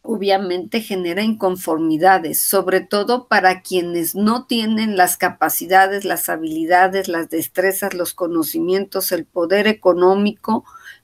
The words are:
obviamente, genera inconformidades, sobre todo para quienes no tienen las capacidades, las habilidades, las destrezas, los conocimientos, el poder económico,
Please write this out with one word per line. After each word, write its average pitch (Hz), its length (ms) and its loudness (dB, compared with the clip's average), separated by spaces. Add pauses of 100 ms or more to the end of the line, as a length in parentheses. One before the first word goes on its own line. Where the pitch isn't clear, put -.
obviamente, 190 800 -2
genera 185 420 -4
inconformidades, 175 1160 0
sobre 185 400 0
todo 214 460 -2
para 185 340 2
quienes 170 540 -4
no 214 300 0
tienen 220 520 0
las 180 200 2
capacidades, 190 880 2
las 170 240 -4
habilidades, 175 800 0
las 165 200 -4
destrezas, 185 640 -2
los 175 200 -6
conocimientos, 175 960 -4
el 170 140 -4
poder 185 420 0
económico, 202 1000 2 (380)